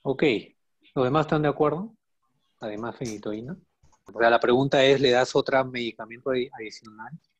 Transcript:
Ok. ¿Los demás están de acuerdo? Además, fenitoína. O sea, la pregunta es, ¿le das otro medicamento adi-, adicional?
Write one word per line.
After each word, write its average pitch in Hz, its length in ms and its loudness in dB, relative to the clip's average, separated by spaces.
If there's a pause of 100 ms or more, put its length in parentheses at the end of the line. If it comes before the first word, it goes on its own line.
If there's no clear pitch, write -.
Ok. 135 200 -2 (720)
¿Los 127 100 0
demás 143 220 0
están 156 160 0
de 147 60 2
acuerdo? 151 440 -2 (680)
Además, 110 360 -10
fenitoína. 110 600 -8 (560)
O 107 80 -12
sea, 117 120 4
la 117 80 4
pregunta 135 440 4
es, 135 160 6
¿le 131 120 4
das 123 240 2
otro 135 300 2
medicamento 120 680 -8
adi-, 127 220 -2
adicional? 110 600 -16 (260)